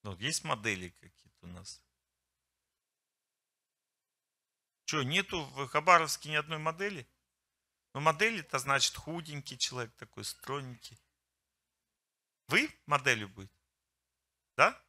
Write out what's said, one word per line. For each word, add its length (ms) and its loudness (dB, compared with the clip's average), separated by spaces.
Ну, 140 -10
есть 280 -4
модели 460 -2
какие-то 460 -20
у 20 -14
нас? 340 -16
Чё, 180 -2
нету 420 -2
в 240 -8
Хабаровске 640 4
ни 40 -4
одной 240 -2
модели? 480 -6
Ну, 60 -6
модель 400 4
это 180 -4
значит 380 2
худенький 600 -10
человек 380 -4
такой, 280 -14
стройненький. 760 -10
Вы 220 2
моделью 420 2
будете? 240 -16
Да? 320 4